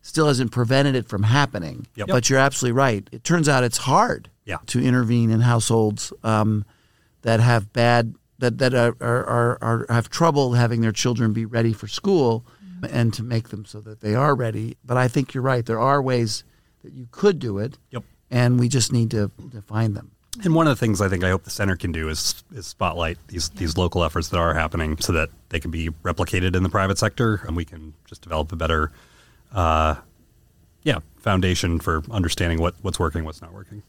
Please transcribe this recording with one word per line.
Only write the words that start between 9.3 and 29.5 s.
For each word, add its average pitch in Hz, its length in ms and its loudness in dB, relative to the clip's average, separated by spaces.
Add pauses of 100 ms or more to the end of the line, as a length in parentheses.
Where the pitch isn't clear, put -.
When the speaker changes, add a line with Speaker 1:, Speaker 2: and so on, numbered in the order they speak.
Speaker 1:
are, 117 280 -2
have 117 200 0
trouble 143 440 2
having 120 280 2
their 113 100 2
children 117 420 0
be 113 120 -4
ready 113 280 0
for 101 140 -10
school 127 560 2 (400)
Speaker 3:
Mm-hmm. - 140 -4
Speaker 1:
and 113 160 2
to - 80 -8
make 113 280 -4
them 104 160 -12
so 107 160 -16
that 107 200 -20
they 107 140 0
are 139 180 4
ready. 113 500 -4
But 123 140 -2
I 127 100 4
think 135 280 -2
you're 127 80 -4
right. 127 200 0
There 113 160 -2
are 139 220 2
ways 123 420 -2 (400)
that - 100 -20
you 127 180 -18
could 196 260 2
do 107 220 -4
it. 123 180 -6 (140)
Speaker 2:
Yep. 120 120 -10 (280)
Speaker 1:
And 123 280 4
we 123 80 2
just 120 240 0
need 117 200 2
to, 104 180 0 (220)
to 107 100 -14
find 107 340 -2
them. - 140 -14 (340)
Speaker 2:
And 165 120 4
one 165 100 6
of - 60 4
the - 120 0
things 107 180 2
I 98 80 2
think 92 140 0
I 92 60 2
hope 95 140 0
the - 80 -14
center 98 240 0
can 85 160 -6
do 80 180 -4
is, - 340 -6 (120)
is 104 100 -14
spotlight 85 600 -4
these, - 220 -6
these 82 280 -4
local 87 260 2
efforts 82 260 -2
that 87 100 0
are 85 160 2
happening 80 440 -2
so - 140 -2
that 80 160 0 (200)
they 85 100 -4
can 87 100 -8
be 80 200 -4 (140)
replicated 90 520 0
in 92 80 2
the 90 60 0
private 98 280 0
sector, 110 480 0
and 78 100 -6
we 85 100 -4
can 78 280 -18 (140)
just - 160 -20
develop 78 280 -4
a 85 40 -8
better, 80 360 -2 (640)